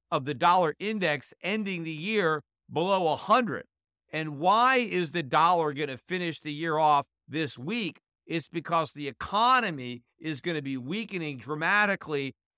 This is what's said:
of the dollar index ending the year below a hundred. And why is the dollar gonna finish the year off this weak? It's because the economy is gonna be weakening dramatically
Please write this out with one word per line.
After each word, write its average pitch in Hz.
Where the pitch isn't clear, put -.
of 147
the 143
dollar 151
index 180
ending 196
the 160
year 160
below 175
a 135
hundred. 190
And 156
why 226
is 180
the 165
dollar 156
gonna 135
finish 175
the 156
year 156
off 151
this 147
weak? 175
It's 160
because 160
the 147
economy 175
is 151
gonna 165
be 135
weakening 160
dramatically 151